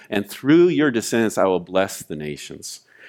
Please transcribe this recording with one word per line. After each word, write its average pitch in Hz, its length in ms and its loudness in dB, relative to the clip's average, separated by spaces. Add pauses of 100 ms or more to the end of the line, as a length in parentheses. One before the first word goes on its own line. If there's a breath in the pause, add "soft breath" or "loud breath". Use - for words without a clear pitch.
and 101 220 -4
through 165 380 4
your 147 240 2
descendants 113 460 -2
I 95 80 4
will 92 120 2
bless 92 460 -4
the 80 100 -12
nations." - 680 -12 (260 loud breath)